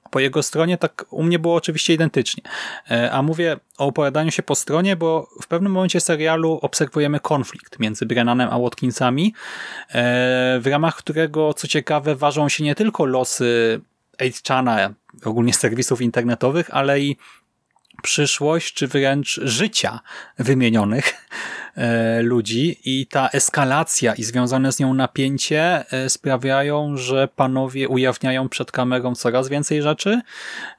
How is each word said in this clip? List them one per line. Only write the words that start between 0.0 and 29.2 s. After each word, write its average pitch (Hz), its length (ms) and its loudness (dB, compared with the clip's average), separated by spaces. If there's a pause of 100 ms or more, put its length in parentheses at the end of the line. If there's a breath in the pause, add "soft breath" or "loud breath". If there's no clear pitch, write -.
po 135 100 0
jego 139 220 2
stronie, 165 360 0
tak - 320 -4
u - 120 -4
mnie 170 160 2
było 170 160 2
oczywiście 165 400 0
identycznie. 160 480 0 (480 loud breath)
E, 117 220 0
a 135 100 0
mówię 160 340 0 (220)
o 139 80 0
opowiadaniu 147 440 0
się - 120 -4
po - 120 0
stronie, 170 420 0
bo 160 320 -2 (140)
w - 40 -14
pewnym 190 260 0
momencie 185 280 2
serialu 160 600 2
obserwujemy 147 580 0
konflikt - 580 -4
między 107 280 -2
Brennanem 120 460 2
a 120 60 -2
Watkinsami, 127 760 0 (540 loud breath)
e, - 40 -20 (680)
w 120 100 -2
ramach 156 260 0
którego, 156 580 -2
co - 140 -10
ciekawe, 151 480 0
ważą 147 320 2
się 151 160 -2
nie 147 100 2
tylko 214 300 0
losy 120 760 2 (400)
eight 127 280 -4
chana, 117 460 2 (300)
ogólnie 117 300 2
serwisów 123 480 0
internetowych, 123 720 0
ale 139 260 2
i 143 160 -2 (840 loud breath)
przyszłość, 147 720 0
czy 139 140 -2
wręcz 135 540 0
życia 127 580 -2 (380 loud breath)
wymienionych, 117 760 2 (640 loud breath)
e, 117 460 0
ludzi 117 640 0
i 131 220 -2
ta 131 220 0
eskalacja 135 840 2
i 113 80 -8
związane 127 500 0
z - 60 -4
nią 131 160 2
napięcie, 139 960 0
e, 131 200 -4
sprawiają, 139 840 0
że 131 320 0
panowie 131 600 0
ujawniają 131 600 0
przed - 240 -8
kamerą 127 420 0
coraz 127 340 0